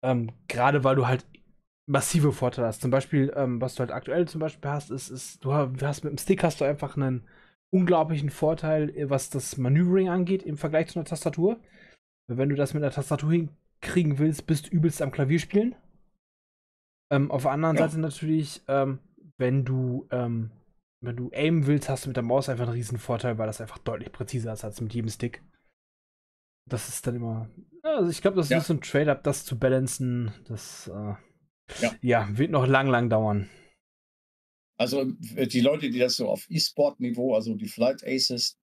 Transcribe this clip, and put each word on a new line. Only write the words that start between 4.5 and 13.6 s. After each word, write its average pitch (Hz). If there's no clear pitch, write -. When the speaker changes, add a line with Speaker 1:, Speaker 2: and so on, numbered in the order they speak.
Speaker 1:
hast, 147
ist, 131
ist, -
du 135
ha-, 139
hast 139
mit 147
dem 139
Stick -
hast 165
du 147
einfach 143
einen 131
unglaublichen 160
Vorteil, 156
äh, 143
was 139
das -
Maneuvering 175
angeht, 180
im 151
Vergleich 156
zu -
einer 156
Tastatur. 175
Wenn 131
du 139
das 143
mit 147
einer 139
Tastatur 147
hinkriegen 160